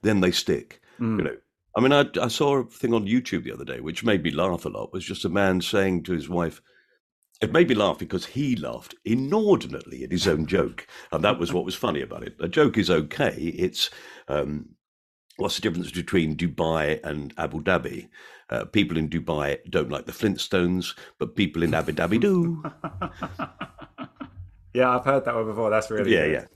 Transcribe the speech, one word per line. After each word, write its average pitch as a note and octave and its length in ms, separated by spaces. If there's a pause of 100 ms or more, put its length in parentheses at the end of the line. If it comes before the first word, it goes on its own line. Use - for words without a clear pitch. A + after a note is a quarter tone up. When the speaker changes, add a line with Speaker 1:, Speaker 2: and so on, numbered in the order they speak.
Speaker 1:
then G#2 220
they F2+ 80
stick, - 500 (180)
Speaker 2:
Mm. A2+ 200
Speaker 1:
you E2 60
know. C2 120 (400)
I G#2+ 60
mean, C3+ 100
I, C#3+ 140 (160)
I A#2+ 60
saw C#3 320
a A#2 40
thing A#2 300
on G#2+ 120
YouTube G#2+ 380
the G#1+ 80
other B1+ 140
day, B1 140
which D#2 220
made G#2 200
me D#2+ 80
laugh F2 340
a D#2 60
lot, - 240
was F#2 100
just F#2+ 220
a - 20
man F#2 320
saying F#2+ 440
to F#2 100
his D2 120
wife, E2+ 360 (800)
it A2+ 100
made E3 160
me C3 60
laugh G2 240
because F2+ 260
he C3+ 320
laughed B1 380 (100)
inordinately C3+ 960
at C2 80
his F2+ 160
own D#2+ 200
joke. D#2 400 (260)
And D#2+ 100
that G#2 160
was F2 140
what F2+ 140
was F#2 80
funny D#2+ 260
about - 220
it. - 180
A - 80
joke C3+ 300
is F2+ 100
okay. E2+ 680
It's, - 320 (360)
um, D2 440 (680)
what's G2 200
the - 120
difference F2 220
between E2 440
Dubai D#2+ 720
and D2+ 320
Abu D#2 260
Dhabi? F2 460 (400)
Uh, - 160
people F#2+ 320
in D#2 140
Dubai D2 480 (100)
don't D2 220
like C#2 160
the - 60
Flintstones, F2+ 800 (240)
but - 160
people E2 300
in D#2 100
Abu D#2+ 160
Dhabi E2+ 300
do. E3+ 480
Speaker 2:
<laughs> - 40 (2000)
Yeah, B2+ 200
I've B2+ 120
heard C3+ 180
that A#2 100
one A2+ 120
before. A2 240
That's A2 200
really G#2+ 220
Speaker 1:
Yeah, D#2+ 140
Speaker 2:
good. D#2 60
Speaker 1:
yeah. C2+ 120 (120)